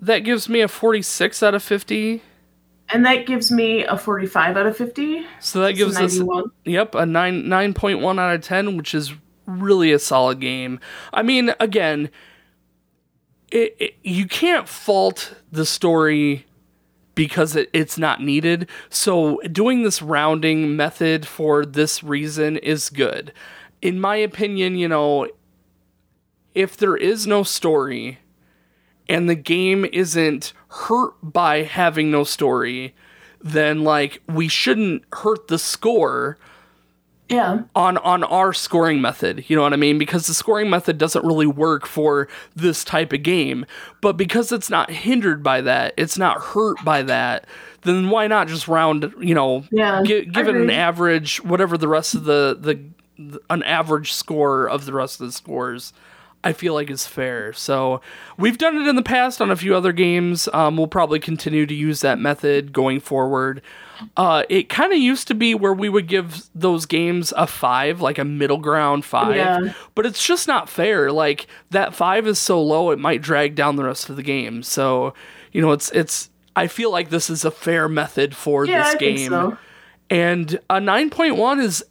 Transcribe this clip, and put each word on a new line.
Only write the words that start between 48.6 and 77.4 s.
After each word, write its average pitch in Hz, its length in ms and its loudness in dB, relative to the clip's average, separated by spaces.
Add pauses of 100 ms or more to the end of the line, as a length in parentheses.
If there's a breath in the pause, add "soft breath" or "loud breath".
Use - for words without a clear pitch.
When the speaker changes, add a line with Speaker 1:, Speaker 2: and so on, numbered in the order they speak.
Speaker 1:
round, 160 520 2
you 175 140 2
know, 135 380 2
Speaker 2:
Yeah, 208 340 2
Speaker 1:
gi-, 208 200 0
give 175 220 -2
it 214 80 2
an 233 80 2
Speaker 2:
agreed. - 120 2
Speaker 1:
average, 170 680 0
whatever 175 340 0
the 156 120 0
rest 160 260 0
of 156 100 -4
the, 147 340 2
the, 147 200 -2 (380)
the, 147 220 -16 (100)
an 170 140 -2
average 156 500 0
score 143 560 0
of 139 160 -4
the 139 80 -10
rest 131 260 -6
of 127 60 -10
the 123 80 -12
scores 123 580 -8 (520 soft breath)
I 170 100 0
feel 170 200 -4
like 147 160 -4
is 139 180 -8
fair. 120 460 -6
So, 131 480 -2 (360 loud breath)
we've 226 200 2
done 320 200 0
it 294 100 0
in 285 80 4
the 254 80 2
past 247 380 0
on 202 100 2
a 190 40 0
few 185 200 0
other 185 160 2
games. 175 640 0
Um, 156 240 2
we'll 160 100 2
probably 156 320 0
continue 151 460 -2
to 147 80 -4
use 151 280 -2
that 127 180 2
method 143 540 0
going 135 260 2
forward. 135 640 -2 (560 loud breath)
Uh, 165 320 2
it 190 200 2
kinda 359 280 2
used 254 300 2
to 233 80 0
be 226 180 2
where 202 200 2
we 196 140 -4
would 196 200 2
give 170 360 -4 (120)
those 165 320 0
games 170 500 0
a 165 80 4
five, 143 560 0
like, 147 160 -2
a 139 80 -2
middle 143 320 0
ground 147 480 0
five, - 300 0
Speaker 2:
Yeah. 185 380 0 (200 loud breath)
Speaker 1:
but 214 140 0
it's - 180 -4
just 349 220 0
not 269 220 0
fair. 175 420 2
Like, 147 340 0 (240 loud breath)
that 190 240 0
five 190 320 2
is 214 140 0
so 180 220 2
low, 156 300 2
it 143 60 0
might 147 240 0
drag 147 320 0
down 143 220 0
the 139 80 -2
rest 131 260 -6
of 139 60 -12
the 139 80 -10
game. 123 400 -6
So, 131 500 0 (380 loud breath)
you 170 100 0
know, 156 100 4
it's, 147 200 -2
it's, - 380 -2 (260)
I 175 120 2
feel 226 240 -2
like 175 200 -2
this 165 180 -2
is 160 160 -4